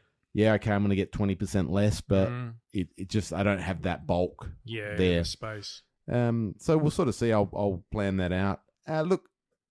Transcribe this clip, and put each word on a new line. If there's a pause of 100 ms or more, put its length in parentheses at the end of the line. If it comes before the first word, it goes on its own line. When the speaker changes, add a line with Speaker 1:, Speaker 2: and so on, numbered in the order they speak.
(320)
Speaker 1:
yeah,
okay,
I'm
gonna
get
twenty
percent
less,
but
Speaker 2:
Mm. (180)
Speaker 1:
it,
it
just,
I
don't
have
that
bulk (140)
Speaker 2:
Yeah,
Speaker 1:
there.
Speaker 2:
the
space. (280)
Speaker 1:
Um,
so
we'll
sort
of
see.
I'll,
I'll
plan
that
out. (260)
Uh,
look, (420)